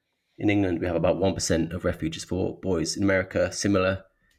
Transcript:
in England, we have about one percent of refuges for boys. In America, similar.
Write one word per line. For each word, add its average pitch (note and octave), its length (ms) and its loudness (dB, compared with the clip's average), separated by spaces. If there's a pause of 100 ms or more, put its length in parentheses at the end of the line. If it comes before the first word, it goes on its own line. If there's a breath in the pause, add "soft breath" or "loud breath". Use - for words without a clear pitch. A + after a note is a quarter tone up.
(380)
in G#2 120 0
England, G2 300 2
we F2+ 60 -2
have F2 100 -2
about E2 220 2
one F2+ 160 2
percent E2 400 0
of F2+ 120 -6
refuges E2 380 -4
for F2+ 360 -4
boys. E2+ 360 -2
In G2 80 -2
America, F#2+ 480 2
similar. F#2+ 520 0 (360)